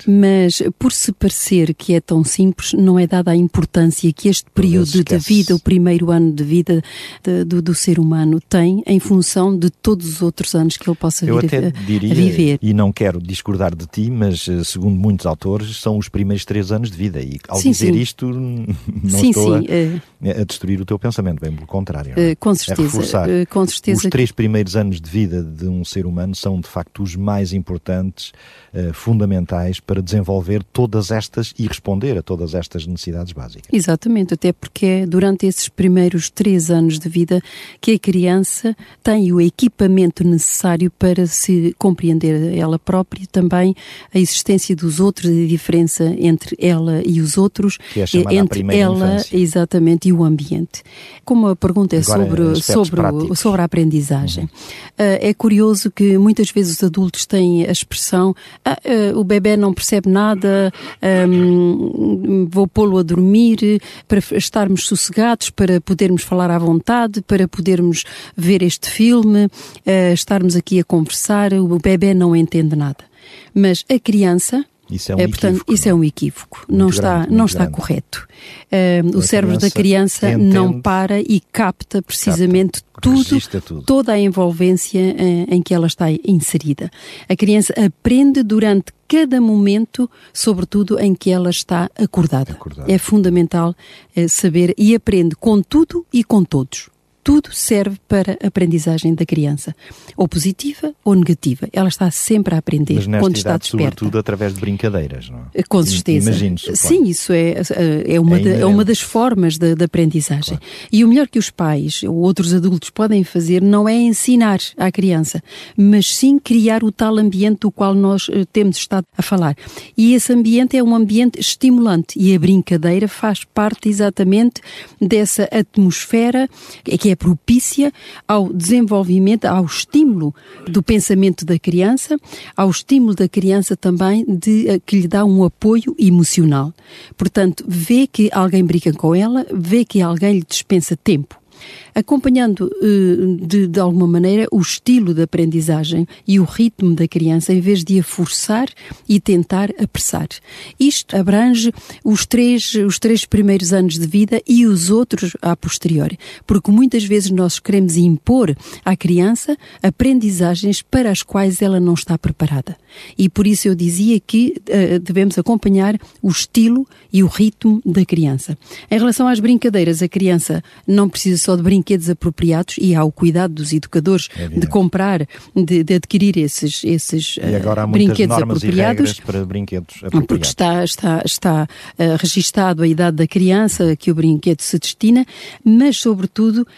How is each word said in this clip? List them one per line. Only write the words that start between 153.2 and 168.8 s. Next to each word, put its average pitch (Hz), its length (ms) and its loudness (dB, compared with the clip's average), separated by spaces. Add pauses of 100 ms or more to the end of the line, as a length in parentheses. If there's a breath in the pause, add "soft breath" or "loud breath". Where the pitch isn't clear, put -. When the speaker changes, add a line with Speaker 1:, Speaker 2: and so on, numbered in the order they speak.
Speaker 1:
primeiros 196 480 2
anos 185 260 0
de 165 80 -2
vida 202 400 0
e 240 200 6
os 180 240 2
outros 220 500 0
a 170 160 -2
posteriori, 160 640 -4 (280 loud breath)
porque 202 260 0
muitas 233 320 4
vezes 196 260 0
nós 185 300 0
queremos 190 360 0
impor 175 580 2 (300 loud breath)
à 185 120 0
criança 190 600 0 (520 loud breath)
aprendizagens 196 760 0
para 247 280 -2
as 185 120 -2
quais 196 400 -2
ela 190 180 0
não 175 140 2
está 160 240 -4
preparada. 151 580 -4 (420 loud breath)
E 190 100 2
por 202 180 0
isso 208 200 0
eu 190 80 2
dizia 180 460 0
que, 247 340 0 (140)
eh, 180 300 2
devemos 185 400 0
acompanhar 202 600 0 (240 soft breath)
o 202 60 0
estilo 233 580 0 (260 soft breath)
e 190 100 4
o 185 40 4
ritmo 214 580 0
da 185 200 0
criança. 151 520 -2 (340 loud breath)